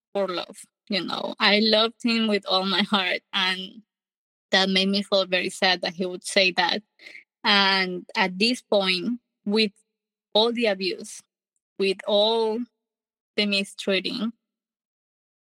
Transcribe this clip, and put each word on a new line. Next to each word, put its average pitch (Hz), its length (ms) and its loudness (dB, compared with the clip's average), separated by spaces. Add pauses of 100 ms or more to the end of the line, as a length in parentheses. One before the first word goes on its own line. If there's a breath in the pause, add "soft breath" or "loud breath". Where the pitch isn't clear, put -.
(140)
for 196 140 -2
love, 175 380 -8 (240)
you 185 140 -4
know. - 360 -8
I 208 200 4
loved 220 440 0
him 226 240 0
with 208 200 -2
all 185 180 0
my 190 180 0
heart, 190 380 -2 (120)
and 185 480 -4 (720)
that 190 180 4
made 190 200 2
me 202 140 -2
feel 196 220 0
very 185 240 -2
sad 180 320 0
that 180 120 -6
he 180 120 -6
would 180 180 -8
say 190 280 2
that. 175 320 0 (600 loud breath)
And 190 600 2 (100)
at 185 240 0
this 233 220 0
point, 190 580 0 (260)
with 208 260 0 (640)
all 226 200 4
the 233 140 0
abuse, 190 540 -4 (560)
with 196 200 0 (100)
all 220 520 2 (760)
the 208 100 0
mistreating, 196 840 -4 (1200)